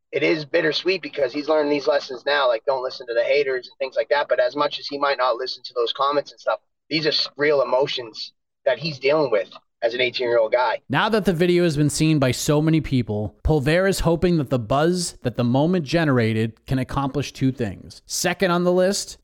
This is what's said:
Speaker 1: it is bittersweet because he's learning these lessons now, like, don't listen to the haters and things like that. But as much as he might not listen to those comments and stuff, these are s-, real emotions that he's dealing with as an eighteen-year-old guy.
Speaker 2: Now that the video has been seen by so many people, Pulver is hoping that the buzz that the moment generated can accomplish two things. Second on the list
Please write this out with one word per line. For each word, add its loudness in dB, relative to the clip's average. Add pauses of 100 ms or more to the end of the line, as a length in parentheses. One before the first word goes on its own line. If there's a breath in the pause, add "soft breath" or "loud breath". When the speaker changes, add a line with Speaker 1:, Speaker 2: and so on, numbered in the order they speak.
(100)
Speaker 1:
it -2
is 0
bittersweet 0
because -4
he's -6
learning 2
these 0
lessons -2
now, 2
like, -2
don't 0
listen -8
to -6
the 2
haters 0
and -18
things -6
like -2
that. 0
But 2
as 0
much -2
as -14
he -8
might 0
not 0
listen -8
to -14
those 0
comments -2
and -20
stuff, -2 (320)
these -2
are 2
s-, -2
real 2
emotions -2 (320)
that 0
he's -8
dealing 2
with 0 (320)
as 0
an -2
eighteen-year-old 0
guy. 0
Speaker 2:
Now 0
that 0
the 4
video 2
has 0
been 2
seen 2
by 4
so 0
many 4
people, -2
Pulver 2
is 0
hoping 2
that -2
the 0
buzz 0
that -4
the 0
moment 2
generated 0
can -2
accomplish -4
two 0
things. -8
Second -2
on 0
the 4
list 0